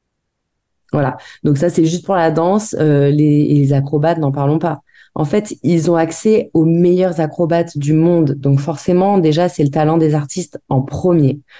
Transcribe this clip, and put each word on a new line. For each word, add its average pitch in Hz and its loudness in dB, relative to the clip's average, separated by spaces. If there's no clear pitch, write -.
Voilà. 139 -2
Donc 143 2
ça, 175 0
c'est 170 2
juste 165 -4
pour 190 -2
la 165 2
danse, 185 -2
euh, 143 2
les, 147 2
et 147 2
les 139 2
acrobates, 147 0
n'en 143 -2
parlons 143 -2
pas. 165 -4
En 156 -2
fait, 208 -4
ils 165 0
ont 170 2
accès 165 0
aux 165 2
meilleurs 175 2
acrobates 170 -2
du 143 -2
monde. 160 2
Donc 139 0
forcément, 180 0
déjà, 170 2
c'est 156 -2
le 143 0
talent 156 0
des 156 2
artistes 151 -8
en 135 0
premier. 143 0